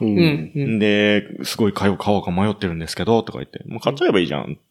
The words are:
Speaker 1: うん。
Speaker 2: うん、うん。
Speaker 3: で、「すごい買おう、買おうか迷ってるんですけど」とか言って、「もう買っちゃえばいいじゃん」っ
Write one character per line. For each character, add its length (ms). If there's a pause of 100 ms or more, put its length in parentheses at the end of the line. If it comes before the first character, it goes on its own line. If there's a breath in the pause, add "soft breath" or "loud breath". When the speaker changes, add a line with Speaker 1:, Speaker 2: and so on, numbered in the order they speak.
Speaker 1:
う 40
ん。 120
Speaker 2:
う 40
ん、 340
う 120
ん。 120
Speaker 3:
で、 480 (160)
「す 140
ご 120
い 40
買 160
お 40
う、 40
買 160
お 80
う 20
か 80
迷 180
っ 60
て 120
る 60
ん 60
で 80
す 80
け 100
ど」 180
と 80
か 80
言 80
っ 20
て、 180
「も 100
う 20
買 140
っ 20
ち 80
ゃ 40
え 40
ば 80
い 40
い 40
じ 60
ゃ 60
ん」 140
っ 40 (140)